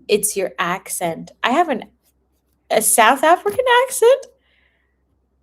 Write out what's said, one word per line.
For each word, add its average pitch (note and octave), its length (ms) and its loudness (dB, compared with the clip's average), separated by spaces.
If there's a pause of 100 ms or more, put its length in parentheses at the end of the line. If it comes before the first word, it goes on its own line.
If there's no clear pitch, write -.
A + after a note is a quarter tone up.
It's G#3 300 -2
your F#3 220 -4
accent. F3 760 -6 (100)
I - 80 0
have D#4+ 180 0
an, C4+ 160 -6 (840)
a - 120 2
South A#3+ 420 2
African F#4+ 400 0 (200)
accent? C5 420 0 (1160)